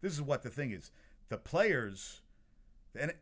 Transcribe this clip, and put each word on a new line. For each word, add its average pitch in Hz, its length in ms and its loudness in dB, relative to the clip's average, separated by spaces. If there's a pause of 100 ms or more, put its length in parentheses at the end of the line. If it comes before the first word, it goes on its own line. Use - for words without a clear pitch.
This 190 120 -2
is 147 100 -2
what 139 220 0
the 117 60 -4
thing 135 200 -2
is. 92 220 -8 (360)
The 107 100 -4
players, 135 840 2 (720)
the 131 120 -2
N-, 170 180 0